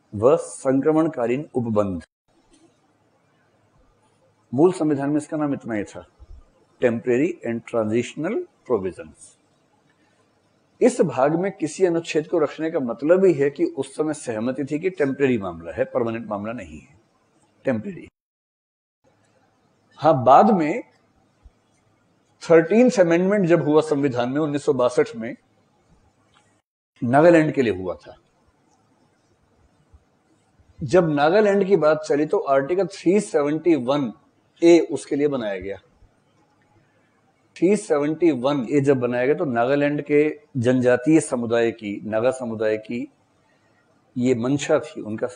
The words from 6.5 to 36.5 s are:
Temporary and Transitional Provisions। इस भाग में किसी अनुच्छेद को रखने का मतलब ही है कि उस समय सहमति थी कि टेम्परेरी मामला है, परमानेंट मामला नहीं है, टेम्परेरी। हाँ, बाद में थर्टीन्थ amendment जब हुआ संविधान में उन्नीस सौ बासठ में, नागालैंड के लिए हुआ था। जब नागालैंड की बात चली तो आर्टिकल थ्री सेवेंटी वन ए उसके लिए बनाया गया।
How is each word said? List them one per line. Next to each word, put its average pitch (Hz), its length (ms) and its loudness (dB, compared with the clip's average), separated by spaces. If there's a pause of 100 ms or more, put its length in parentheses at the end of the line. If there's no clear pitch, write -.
Temporary 123 500 0 (160)
and 117 200 -6
Transitional 120 720 -4 (320)
Provisions। 87 640 -6 (1500)
इस 240 200 2
भाग 143 340 0
में 185 180 -2
किसी 156 340 -6
अनुच्छेद 165 420 -2
को 175 100 0
रखने 156 320 -4
का 165 100 -4
मतलब 143 440 0
ही 185 80 4
है 139 180 0
कि 170 140 -4
उस - 320 -6
समय 156 180 -4
सहमति 127 500 -6
थी 147 140 -6
कि 185 120 -4
टेम्परेरी 135 480 -2
मामला 85 340 -10
है, 123 120 -2
परमानेंट 113 420 -6
मामला 104 260 -8
नहीं 82 280 -16
है, - 160 -20 (680)
टेम्परेरी। 160 440 -6 (1900)
हाँ, 139 240 2
बाद 165 260 8
में 180 320 0 (1600)
थर्टीन्थ 185 580 4
amendment 180 460 2
जब 160 180 2
हुआ 151 160 2
संविधान 139 500 -2
में 143 100 -4
उन्नीस 147 240 -4
सौ 151 80 0
बासठ 123 440 0
में, 117 180 -10 (1700)
नागालैंड 156 500 6
के 143 100 0
लिए 101 140 0
हुआ 92 180 -8
था। - 200 -20 (2750)
जब 160 280 2
नागालैंड 190 560 2
की 196 100 2
बात 151 300 2
चली 151 200 0
तो 196 120 0
आर्टिकल 143 480 0
थ्री 190 340 0
सेवेंटी 156 540 0
वन 131 380 -2 (500)
ए 170 160 8 (140)
उसके 143 240 -6
लिए 147 120 0
बनाया 110 300 -6
गया। 98 180 -10 (1800)